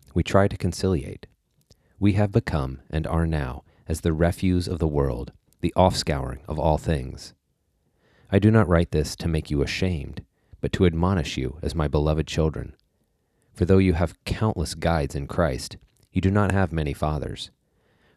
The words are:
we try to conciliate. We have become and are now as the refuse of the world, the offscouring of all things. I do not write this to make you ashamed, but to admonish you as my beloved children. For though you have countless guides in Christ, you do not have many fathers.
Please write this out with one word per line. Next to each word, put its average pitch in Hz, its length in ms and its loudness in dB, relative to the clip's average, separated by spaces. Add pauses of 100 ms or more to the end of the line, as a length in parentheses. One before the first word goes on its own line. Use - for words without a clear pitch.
(140)
we 85 100 2
try 98 240 4
to - 80 -4
conciliate. 82 720 -4 (720)
We 98 140 4
have 101 180 2
become 67 480 -2 (100)
and 78 180 -2
are 82 200 2
now 69 380 -4 (240)
as 82 100 -2
the 85 140 0
refuse 87 560 2
of 85 100 -4
the 82 80 2
world, 69 460 -2 (260)
the 85 160 -2
offscouring 73 720 0
of 78 100 -6
all 76 200 2
things. 65 560 -4 (1000)
I 98 80 6
do 107 100 6
not 113 200 6
write 85 220 4
this 76 260 -2
to - 100 -4
make 78 240 -2
you 71 100 0
ashamed, 71 600 -4 (380)
but 82 100 -4
to 95 140 2
admonish 85 500 0
you 64 260 -6
as 71 140 -4
my 76 140 0
beloved 76 360 0
children. - 480 -2 (800)
For - 120 -2
though 95 140 6
you 92 160 4
have 85 280 -2
countless - 520 -4
guides 80 380 -2
in 69 140 -6
Christ, 67 480 -4 (380)
you 92 80 -2
do 95 100 2
not 101 220 0
have 95 180 0
many 76 220 -2
fathers. - 580 -6 (640)